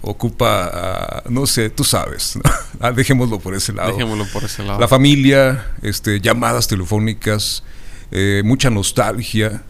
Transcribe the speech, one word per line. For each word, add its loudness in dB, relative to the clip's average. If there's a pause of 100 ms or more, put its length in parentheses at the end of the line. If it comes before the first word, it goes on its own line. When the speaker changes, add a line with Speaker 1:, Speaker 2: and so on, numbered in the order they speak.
Speaker 1:
ocupa, -2
ah, -6
no 0
sé, 0
tú -2
sabes, -2
¿no? -6
<laughs> 4 (280)
Ah, 0
dejémoslo 2
por -6
ese -4
lado. -2
Speaker 2:
Dejémoslo -2
por -4
ese -6
lado. -2
Speaker 1:
La 4
familia, 6 (160)
este, -2
llamadas 0
telefónicas, -2 (480)
eh, 2
mucha 4
nostalgia. 0